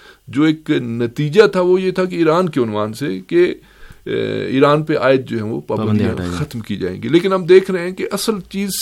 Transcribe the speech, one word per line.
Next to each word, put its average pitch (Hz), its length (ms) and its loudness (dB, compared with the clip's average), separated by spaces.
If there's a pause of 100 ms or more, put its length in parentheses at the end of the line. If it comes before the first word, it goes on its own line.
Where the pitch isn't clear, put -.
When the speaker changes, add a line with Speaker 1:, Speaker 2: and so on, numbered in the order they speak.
(280)
Speaker 1:
جو 117 140 0
ایک 156 280 2
نتیجہ 143 760 2
تھا 185 140 0
وہ 180 200 4
یہ 185 100 -2
تھا 185 140 0
کہ 180 120 -6
ایران 165 320 2
کے 151 120 -2
عنوان 107 320 -2
سے 143 340 -6
کہ، 175 280 2 (520)
اے، 107 400 -2
ایران 143 360 4
پہ 156 160 -2
عائد 127 300 2
جو 113 80 -6
ہیں 110 80 -4
وہ 123 160 -6
پابندیاں 110 260 -4
Speaker 2:
پابندیاں 104 260 2
ہٹائی 90 160 -6
جائیں۔ 90 160 -4
Speaker 1:
ختم 117 160 -8
کی 107 160 -6
جائیں 92 260 -6
گی، 117 60 -6
لیکن 175 240 0
ہم 190 120 -2
دیکھ 185 260 4
رہے 185 100 -2
ہیں 180 100 -6
کہ 185 220 -8
اصل 208 200 -2 (160)
چیز 196 220 -6 (120)